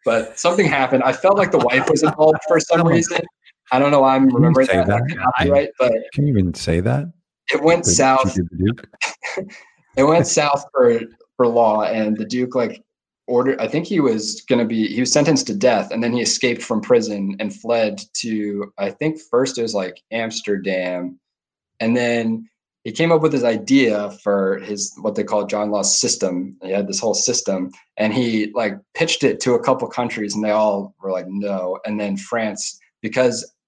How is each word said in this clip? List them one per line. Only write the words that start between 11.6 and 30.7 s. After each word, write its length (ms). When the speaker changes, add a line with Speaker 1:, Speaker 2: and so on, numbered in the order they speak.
Speaker 1:
and 340
the 100
Duke, 280
like, 300
ordered, 340
I 80
think 200
he 120
was 420
gonna 220
be, 300
he 60
was 120
sentenced 360
to 80
death, 340
and 140
then 100
he 80
escaped 400
from 200
prison 580
and 120
fled 480
to, 600
I 140
think 280
first 380
it 60
was, 100
like, 260
Amsterdam, 1080
and 180
then 500
he 80
came 200
up 100
with 120
his 100
idea 680
for 360
his, 420
what 140
they 80
call 240
John 240
Law's 280
system. 600
He 80
had 180
this 120
whole 160
system, 560
and 160
he, 400
like, 220
pitched 300
it 160
to 160
a 80
couple 240
countries, 480
and 80
they 80
all 500